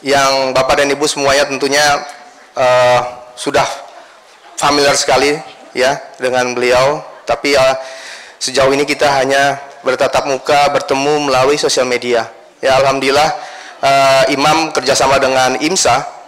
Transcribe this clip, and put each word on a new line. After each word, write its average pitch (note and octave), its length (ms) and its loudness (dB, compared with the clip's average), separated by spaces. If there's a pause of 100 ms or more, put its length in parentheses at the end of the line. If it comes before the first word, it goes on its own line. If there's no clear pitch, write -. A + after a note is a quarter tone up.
yang C3+ 480 0
Bapak C3 240 2
dan C#3+ 160 0
Ibu C#3+ 160 -2
semuanya C#3 400 0
tentunya, C#3+ 560 0 (480)
eh, B2+ 480 4 (320)
sudah C#3 320 -2 (960)
familiar C#3+ 320 2
sekali C3+ 480 0 (320)
ya C3 240 0 (240)
dengan B2 320 -2
beliau. B2 480 0 (240)
Tapi C3+ 320 -2
ya, C3 240 2 (560)
sejauh C3+ 400 0
ini C#3+ 80 0
kita C#3+ 240 0
hanya C#3 640 0 (100)
bertatap - 480 0
muka, C#3+ 400 2
bertemu C#3 560 -2
melalui C3+ 320 2
sosial C3+ 300 0
media. A#2+ 420 -2 (320)
Ya, C3 160 2
alhamdulillah, C3+ 560 2 (480)
eh, C3+ 400 4 (140)
Imam D#3 340 0
kerjasama C3+ 480 0
dengan C3 400 0
imsa C#3+ 480 0 (220)